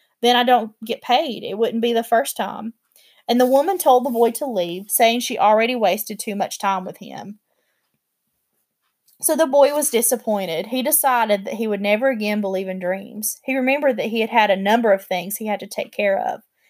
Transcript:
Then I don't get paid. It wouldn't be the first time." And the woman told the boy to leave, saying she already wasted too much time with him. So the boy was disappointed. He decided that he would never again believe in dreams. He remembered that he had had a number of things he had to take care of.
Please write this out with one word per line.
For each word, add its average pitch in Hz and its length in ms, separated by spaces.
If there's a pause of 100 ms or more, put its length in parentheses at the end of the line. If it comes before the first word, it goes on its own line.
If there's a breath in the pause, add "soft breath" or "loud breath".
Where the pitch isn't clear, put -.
(200)
Then 240 160
I 247 80
don't 240 300 (100)
get - 200
paid. 269 400
It 196 160
wouldn't 226 240
be 240 100
the 226 100
first 233 320
time." 214 380 (540 soft breath)
And 240 120
the 254 60
woman 285 320
told 254 260
the 269 60
boy 233 220
to 285 160
leave, 185 420
saying 233 300
she 240 180
already 226 380
wasted 208 420
too 202 180
much - 220
time 190 280
with 175 120
him. - 420 (1800)
So 311 140
the 320 100
boy 285 300
was 294 160
disappointed. 208 760
He 254 140
decided 233 640
that - 100
he 220 120
would 202 140
never 214 280
again 214 320
believe 190 260
in 185 120
dreams. 196 640
He 262 120
remembered 269 420
that 190 100
he 220 140
had 220 100
had 214 180
a 190 60
number 214 360
of 196 140
things 185 320
he 220 80
had 208 140
to 202 80
take - 240
care 196 260
of. - 240 (280)